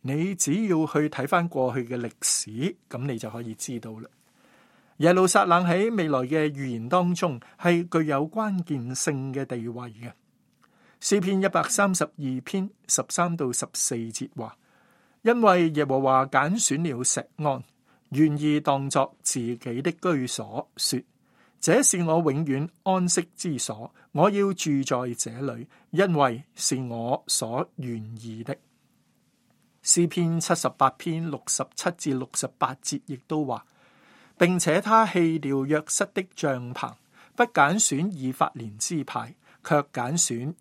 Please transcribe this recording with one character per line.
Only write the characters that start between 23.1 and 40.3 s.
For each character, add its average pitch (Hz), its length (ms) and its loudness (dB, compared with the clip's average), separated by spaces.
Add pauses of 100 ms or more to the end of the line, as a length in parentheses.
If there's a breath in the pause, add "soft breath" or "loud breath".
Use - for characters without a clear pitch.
之 151 240 -6
所， - 360 -8 (180 soft breath)
我 165 160 6
要 202 240 2
住 143 320 0
在 123 300 -2
這 120 400 -6
裏， 117 120 -14 (260 soft breath)
因 180 220 2
為 135 300 2 (100)
是 - 220 -2
我 120 500 -4
所 123 400 -2 (100)
願 117 280 -8 (160)
意 113 240 -12
的。 139 100 -8 (1300)
詩 175 240 2
篇 165 320 0
七 170 160 0
十 135 220 -2
八 135 140 4
篇 165 400 -6
六 135 160 -10
十 - 180 -2 (100)
七 - 220 -4
至 143 160 -4
六 127 220 -4
十 - 120 -4 (120)
八 131 160 -2
節 - 320 -8
亦 139 100 -10 (100)
都 156 200 -2
話， 120 180 -8 (720 soft breath)
並 180 220 4
且 170 220 2
他 220 260 4
棄 165 320 2
掉 139 280 -2
約 151 220 0
瑟 - 160 -2 (100)
的 190 80 -2 (120)
帳 127 380 -4
棚， - 220 -8 (400 soft breath)
不 240 100 4
揀 156 340 4
選 175 320 0
以 131 220 -4
法 - 220 0
蓮 110 240 -12
支 147 260 -4
派， 120 300 -10 (280 soft breath)
卻 147 200 2 (100)
揀 123 200 -4
選 135 480 -2